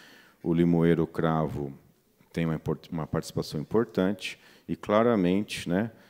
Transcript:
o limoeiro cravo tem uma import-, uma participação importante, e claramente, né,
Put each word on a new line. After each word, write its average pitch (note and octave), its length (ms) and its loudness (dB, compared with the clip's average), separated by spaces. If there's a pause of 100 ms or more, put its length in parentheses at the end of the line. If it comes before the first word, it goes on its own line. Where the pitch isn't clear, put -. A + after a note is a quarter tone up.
(440)
o E2+ 100 0
limoeiro E2 540 4
cravo D2 680 -2 (580)
tem E2+ 140 -2
uma D#2+ 100 -2
import-, - 360 -6
uma D#2+ 160 -6
participação - 520 -6
importante, G2+ 800 -2 (280)
e E2+ 80 -4
claramente, G#2 920 2
né, G2+ 240 0 (180)